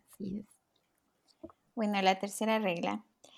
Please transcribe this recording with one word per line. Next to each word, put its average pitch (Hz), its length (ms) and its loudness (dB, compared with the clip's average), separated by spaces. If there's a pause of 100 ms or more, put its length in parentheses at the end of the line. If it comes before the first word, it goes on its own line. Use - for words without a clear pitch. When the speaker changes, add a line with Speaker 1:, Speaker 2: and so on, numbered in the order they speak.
(120)
Speaker 1:
así 196 280 -8
es. - 200 -18 (1160)
Speaker 2:
Bueno, 208 260 0
la 190 180 6
tercera 214 400 0
regla. 196 440 -2 (340)